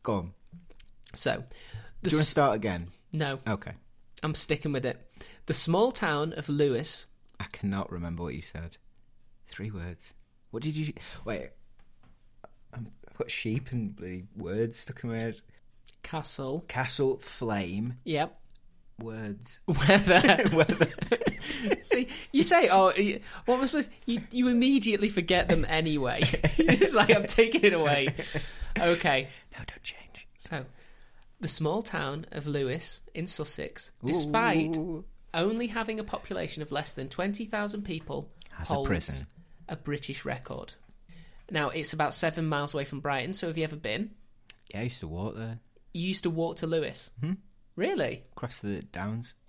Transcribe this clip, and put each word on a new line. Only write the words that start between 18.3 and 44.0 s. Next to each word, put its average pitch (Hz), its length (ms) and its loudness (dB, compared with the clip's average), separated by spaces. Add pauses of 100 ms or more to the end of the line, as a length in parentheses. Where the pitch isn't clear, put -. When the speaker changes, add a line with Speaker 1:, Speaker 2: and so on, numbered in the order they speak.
Speaker 1:
Words. 110 640 -8
Speaker 2:
<laughs> - 40 -4
Weather. 175 540 8 (280)
Speaker 1:
<laughs> - 40 2
Weather. 160 340 6 (500)
Speaker 2:
<laughs> - 460 -2
See, 254 240 2 (240)
you 302 120 6
say, 339 260 8
"Oh, 190 260 8
you, 202 260 0 (240)
what 254 140 4
was 262 120 2
this?" 294 180 0 (160)
You, 233 160 0 (100)
you 247 160 2
immediately 226 600 4
forget 180 400 2
them 160 220 4
anyway. 151 540 2
<laughs> - 340 2
It's 320 380 6
like, 214 200 8
"I'm 196 100 2
taking 226 380 4
it 196 100 8
away." 143 360 4 (680)
Okay. 165 480 4 (260)
Speaker 1:
No, - 60 -14
don't - 240 -14
change. - 440 -16 (120)
Speaker 2:
So, 139 260 -8 (720)
the 170 80 -4
small 165 360 0
town 147 480 -4
of 147 160 -8
Lewes 143 520 -4 (140)
in 170 140 -6
Sussex, - 640 -8 (120)
despite 160 760 2
Speaker 1:
Ooh. 165 280 -4 (280)
Speaker 2:
only 220 340 0
having 220 320 -4
a 214 40 -6
population 180 600 -6
of 147 80 -8
less 147 220 -4
than 135 140 -6
twenty 202 380 -4
thousand 208 380 -4
people, 160 460 -6 (220)
Speaker 1:
Has - 200 -8
a - 20 2
Speaker 2:
holds 139 140 0
Speaker 1:
prison. 71 400 -2 (420)
Speaker 2:
a 170 60 -6
British 143 500 -8
record. - 480 -8 (800)
Now, 151 180 0
it's 160 240 -4
about 151 220 0
seven 160 320 0
miles 143 260 0
away 143 100 -2
from 139 160 -6
Brighton, 139 340 -2
so 180 140 -4
have 160 100 -4
you 160 60 0
ever 156 140 -4
been? 160 340 -4 (640)